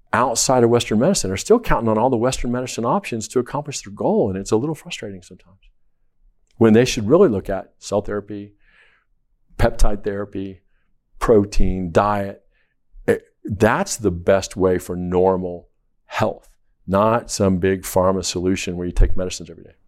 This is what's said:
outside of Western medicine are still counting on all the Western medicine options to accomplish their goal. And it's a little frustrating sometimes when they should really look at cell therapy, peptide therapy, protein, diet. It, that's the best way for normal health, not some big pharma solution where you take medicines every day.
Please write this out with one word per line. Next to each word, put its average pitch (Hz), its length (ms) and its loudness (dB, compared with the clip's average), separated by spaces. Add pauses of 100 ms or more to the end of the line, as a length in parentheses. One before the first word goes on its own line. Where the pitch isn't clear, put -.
(100)
outside 120 540 2
of 117 60 4
Western 117 300 0
medicine 143 300 0
are 95 60 -4
still 233 240 2
counting 117 300 0
on 110 80 2
all 120 100 2
the 131 80 2
Western 120 340 -2
medicine 123 360 -6
options 127 420 -4
to 127 120 -2
accomplish 135 420 -8
their 98 100 -18
goal. 135 380 -2
And 95 80 -4
it's 98 140 -6
a 110 40 4
little 147 180 -2
frustrating 104 480 -14
sometimes 90 360 -20 (960)
when 113 160 6
they 120 140 6
should 110 200 -4
really 170 220 6
look 98 220 -4
at 95 280 -10
cell - 220 -4
therapy, 104 540 -10 (1040)
peptide 104 460 4
therapy, 98 560 -8 (580)
protein, 98 760 4
diet. 101 520 -2 (640)
It, - 180 0 (200)
that's 113 520 0
the 104 140 -2
best 90 460 -2
way 92 220 0
for 90 180 -8
normal 90 720 -2 (380)
health, - 420 -6 (380)
not 107 440 0
some 95 280 0
big 95 240 -2
pharma 92 420 0
solution 92 520 -4
where 90 100 -8
you 90 60 -6
take - 240 4
medicines 90 340 -4
every - 140 -20
day. - 100 -20 (140)